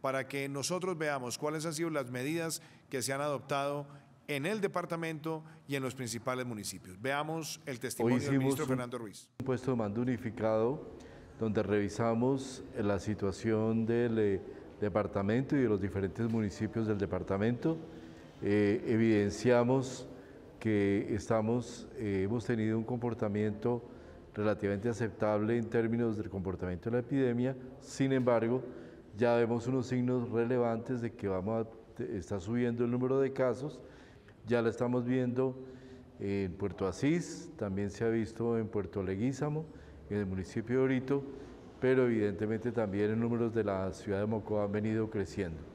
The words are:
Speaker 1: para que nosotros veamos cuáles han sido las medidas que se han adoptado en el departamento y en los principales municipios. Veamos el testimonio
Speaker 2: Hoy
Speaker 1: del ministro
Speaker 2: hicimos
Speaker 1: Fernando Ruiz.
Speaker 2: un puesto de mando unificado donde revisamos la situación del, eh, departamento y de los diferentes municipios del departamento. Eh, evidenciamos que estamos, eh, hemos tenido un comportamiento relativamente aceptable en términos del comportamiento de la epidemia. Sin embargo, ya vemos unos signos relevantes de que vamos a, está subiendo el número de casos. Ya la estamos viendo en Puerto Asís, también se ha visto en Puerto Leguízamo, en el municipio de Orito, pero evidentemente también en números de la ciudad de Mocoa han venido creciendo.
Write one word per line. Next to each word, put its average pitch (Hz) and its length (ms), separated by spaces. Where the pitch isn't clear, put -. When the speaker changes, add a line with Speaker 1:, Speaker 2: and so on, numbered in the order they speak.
Speaker 1:
para 135 260
que 139 220
nosotros 170 480
veamos 135 400
cuáles 151 280
han 165 80
sido 165 160
las 135 220
medidas 156 500
que 131 120
se 127 120
han 139 80
adoptado 143 640
en 143 180
el 214 140
departamento 160 880
y 139 120
en 135 60
los 127 120
principales 127 500
municipios. 95 560
Veamos 151 640
el 127 140
testimonio 123 380
Speaker 2:
Hoy 113 40
Speaker 1:
del 139 100
ministro 135 340
Speaker 2:
hicimos - 20
Speaker 1:
Fernando 123 300
Ruiz. 110 320
Speaker 2:
un - 60
puesto 131 260
de 123 60
mando 107 240
unificado 113 920
donde 107 240
revisamos 117 1000
la 101 220
situación 110 840
del, 117 340
eh, 98 220
departamento 104 760
y 139 60
de 117 80
los 101 100
diferentes 98 500
municipios 110 560
del 107 120
departamento. 98 800
Eh, 104 440
evidenciamos 120 1200
que 107 560
estamos, 113 800
eh, 98 300
hemos 110 180
tenido 110 340
un 113 60
comportamiento 113 1000
relativamente 101 560
aceptable 107 680
en 113 120
términos 117 480
del 104 120
comportamiento 90 600
de 117 80
la - 20
epidemia. 123 560
Sin - 320
embargo, 123 500
ya 120 200
vemos 117 320
unos 131 180
signos 123 460
relevantes 117 680
de 117 140
que - 140
vamos 107 400
a, - 360
está 101 360
subiendo 117 440
el 120 80
número 127 280
de 135 120
casos. 131 480
Ya 117 140
la 113 80
estamos 123 360
viendo 127 500
en 98 340
Puerto 95 340
Asís, 151 720
también 101 340
se - 120
ha 113 60
visto 117 480
en 107 100
Puerto 98 360
Leguízamo, 135 640
en 104 80
el 104 80
municipio 98 540
de 131 40
Orito, 135 400
pero 127 260
evidentemente 110 680
también 104 400
en 110 80
números 117 340
de 110 100
la 95 280
ciudad 98 300
de 107 40
Mocoa 107 380
han 101 80
venido 107 380
creciendo. 90 500